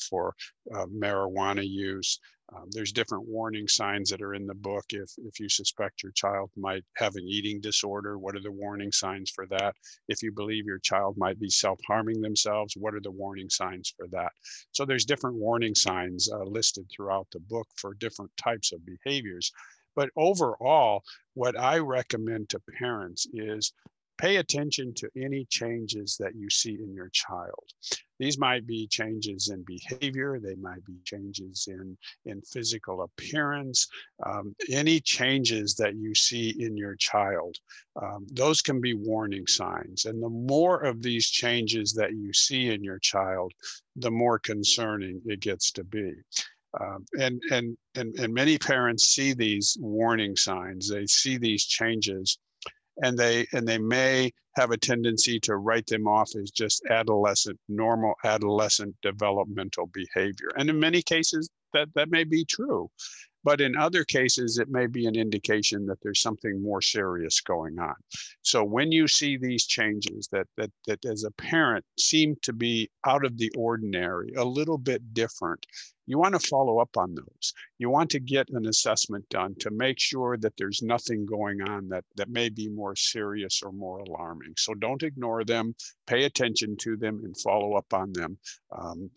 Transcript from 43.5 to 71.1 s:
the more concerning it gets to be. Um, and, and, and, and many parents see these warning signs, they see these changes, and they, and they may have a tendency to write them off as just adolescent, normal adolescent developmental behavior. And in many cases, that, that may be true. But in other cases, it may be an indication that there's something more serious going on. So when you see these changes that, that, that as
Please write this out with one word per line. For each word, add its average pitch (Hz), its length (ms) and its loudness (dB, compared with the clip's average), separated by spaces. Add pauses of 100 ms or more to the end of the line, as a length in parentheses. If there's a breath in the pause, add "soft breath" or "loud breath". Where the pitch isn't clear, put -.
the 120 160 -2
more 117 280 4
concerning 104 880 0
it 104 140 -4
gets 98 340 0
to 98 100 -8
be. 95 300 -6 (680 loud breath)
Um, 98 260 -8 (140)
and, 127 220 0 (100)
and, 120 260 0 (180)
and, 117 240 -6
and 117 140 0
many 143 240 6
parents 123 500 4
see 139 260 4
these 104 460 2
warning 110 560 2
signs, 92 540 -2
they 104 160 -2
see 131 320 4
these 113 280 2
changes, 104 720 0 (640 loud breath)
and 127 140 4
they, 117 360 6
and 117 140 0
they 113 100 4
may 127 540 4 (240)
have 123 160 4
a 113 60 4
tendency 117 640 2
to 107 140 2
write 110 320 2
them 107 200 0
off 107 280 4
as 101 140 -6
just - 400 0
adolescent, 107 720 4 (100)
normal 110 540 2
adolescent 104 760 2
developmental 98 920 0
behavior. 95 640 -2
And 139 120 2
in 156 100 2
many 165 220 4
cases, 160 480 0 (240)
that, 151 200 2
that 151 160 2
may 165 140 6
be 160 200 4
true. 151 460 -2 (540 loud breath)
But 147 180 6
in 135 160 4
other 160 260 4
cases, 127 540 4
it 120 100 4
may 127 200 2
be 117 180 0
an 113 100 2
indication 107 720 2
that 98 160 -2
there's 101 200 0
something 104 400 -2
more 101 200 0
serious 90 580 0
going 80 400 -2
on. 82 140 -2 (480 loud breath)
So 120 220 4
when 120 280 2
you 160 160 6
see 143 300 2
these 123 280 0
changes 107 680 -2
that, 95 160 0 (100)
that, 107 140 -4 (160)
that 104 180 -4
as 110 180 -4